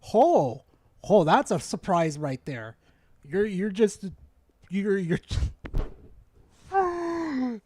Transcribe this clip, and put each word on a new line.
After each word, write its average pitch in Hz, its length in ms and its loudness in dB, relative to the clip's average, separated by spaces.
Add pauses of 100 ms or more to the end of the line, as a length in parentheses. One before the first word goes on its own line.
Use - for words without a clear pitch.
(140)
Oh, 214 500 4 (400)
oh, 190 200 4
that's 202 280 2
a 175 80 0
surprise 165 580 -2
right 139 280 -6
there. 113 320 -12 (460)
You're, 180 220 -2
you're 202 240 -2
just, 202 360 0 (640)
you're, 196 280 0
you're. 170 220 -2 (1500)
<sighs> 339 960 -2